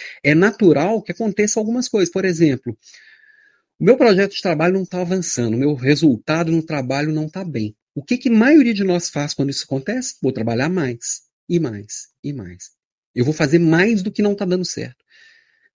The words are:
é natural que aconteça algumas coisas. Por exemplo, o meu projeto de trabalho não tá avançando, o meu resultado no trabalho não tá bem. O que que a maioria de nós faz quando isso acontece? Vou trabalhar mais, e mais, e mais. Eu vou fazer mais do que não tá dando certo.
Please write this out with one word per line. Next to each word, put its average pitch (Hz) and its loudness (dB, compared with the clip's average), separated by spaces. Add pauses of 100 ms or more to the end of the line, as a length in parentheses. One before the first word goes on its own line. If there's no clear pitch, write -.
(240)
é 143 4
natural 185 4
que - -12
aconteça 214 -2
algumas 240 -4
coisas. 185 0
Por 190 -4
exemplo, 156 0 (1040)
o 151 -2
meu 226 8
projeto 202 4
de - -12
trabalho 170 0
não 190 0
tá 180 -6
avançando, 170 -2
o 120 -2
meu 143 0
resultado 151 0
no 160 0
trabalho 143 -4
não 156 -4
tá 190 -10
bem. 117 -6 (180)
O 139 -10
que 247 -2
que 254 -2
a 233 2
maioria 240 6
de 202 -2
nós 175 -2
faz 147 -6
quando 139 -2
isso - -8
acontece? 208 -6
Vou 127 0
trabalhar 117 -2
mais, 139 -6 (260)
e 175 0
mais, 104 -8 (160)
e 143 -8
mais. 90 -14 (420)
Eu 123 0
vou 151 0
fazer 156 2
mais 180 2
do 202 -6
que 208 -2
não 208 2
tá 202 -6
dando 185 -2
certo. - -12 (680)